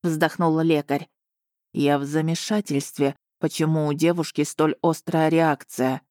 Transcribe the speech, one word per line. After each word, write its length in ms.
вздохнул 600
лекарь. 460
«Я 260
в 60
замешательстве, 1080
почему 480
у 80
девушки 520
столь 360
острая 480
реакция». 800